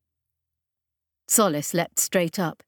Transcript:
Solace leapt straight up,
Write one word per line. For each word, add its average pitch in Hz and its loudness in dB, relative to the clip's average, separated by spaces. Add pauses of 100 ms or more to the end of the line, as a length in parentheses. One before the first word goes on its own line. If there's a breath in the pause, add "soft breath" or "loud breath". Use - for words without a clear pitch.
(1300)
Solace 160 0
leapt 170 -2
straight 175 -2
up, 165 -4